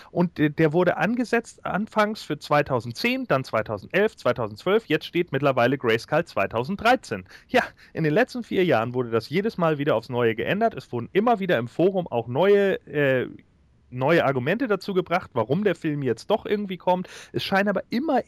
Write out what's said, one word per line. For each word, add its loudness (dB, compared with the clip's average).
und 0
de-, 4
der 2
wurde 2
angesetzt -2
anfangs -2
für -6
zweitausendzehn, 0
dann 2
zweitausendelf, -2
zweitausendzwölf, -2
jetzt 0
steht -2
mittlerweile 2
Grayskull 0
zweitausenddreizehn. -2
Ja, 2
in -4
den 0
letzten 0
vier 0
Jahren 2
wurde -2
das 0
jedes -2
Mal 2
wieder 2
aufs -2
Neue 2
geändert. 0
Es -12
wurden -6
immer 2
wieder 0
im -2
Forum 0
auch -4
neue, 2
äh, 0
neue 2
Argumente 0
dazu -4
gebracht, -2
warum 0
der 2
Film -4
jetzt -2
doch 0
irgendwie -4
kommt. 0
Es -4
scheinen 0
aber -2
immer 0